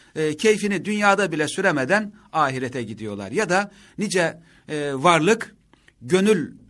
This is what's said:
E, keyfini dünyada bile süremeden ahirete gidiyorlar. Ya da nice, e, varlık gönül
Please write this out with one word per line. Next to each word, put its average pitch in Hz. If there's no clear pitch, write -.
E, 156
keyfini 202
dünyada 202
bile 156
süremeden 185
ahirete 131
gidiyorlar. 104
Ya 185
da 196
nice, 180
e, 147
varlık 165
gönül 180